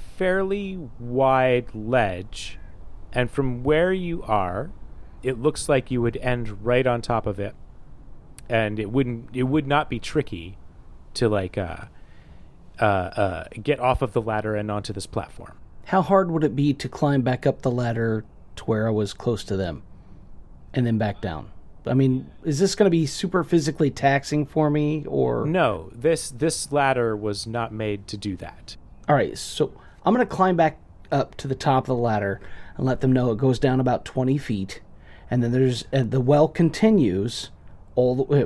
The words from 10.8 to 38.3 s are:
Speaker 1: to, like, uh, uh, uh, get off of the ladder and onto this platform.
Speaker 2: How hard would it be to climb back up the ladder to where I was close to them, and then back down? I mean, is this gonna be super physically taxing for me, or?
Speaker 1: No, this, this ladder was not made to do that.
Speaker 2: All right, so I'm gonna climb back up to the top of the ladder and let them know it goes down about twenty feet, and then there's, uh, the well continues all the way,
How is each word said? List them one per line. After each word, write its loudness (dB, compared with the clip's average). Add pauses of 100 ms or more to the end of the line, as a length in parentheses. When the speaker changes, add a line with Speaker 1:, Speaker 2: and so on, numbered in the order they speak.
Speaker 1:
to, 2
like, 0
uh, -6 (920)
uh, 0
uh, 0 (180)
get 0
off 2
of -2
the 2
ladder -2
and -4
onto -4
this -8
platform. -10 (320)
Speaker 2:
How 2
hard 4
would 0
it 2
be 4
to -8
climb 2
back 0
up 0
the 0
ladder 0 (300)
to -12
where 0
I 2
was 0
close -2
to -4
them, -4 (880)
and 2
then 2
back -2
down? -6 (320)
I 0
mean, 2 (140)
is 0
this 2
gonna 6
be 4
super -2
physically 2
taxing 2
for 0
me, 0
or? 0
Speaker 1:
No, 0
this, 0
this -2
ladder 2
was -4
not -4
made -4
to -10
do -6
that. -14 (320)
Speaker 2:
All 6
right, 2
so -4 (320)
I'm 6
gonna 4
climb 2
back 4 (340)
up 0
to -8
the -2
top 2
of -18
the 0
ladder 0 (380)
and -2
let 0
them 4
know 4
it 0
goes 4
down 4
about 2
twenty 0
feet, -4 (520)
and 2
then 0
there's, 2
uh, 2
the 0
well 6
continues 2 (460)
all 4
the 2
way, 2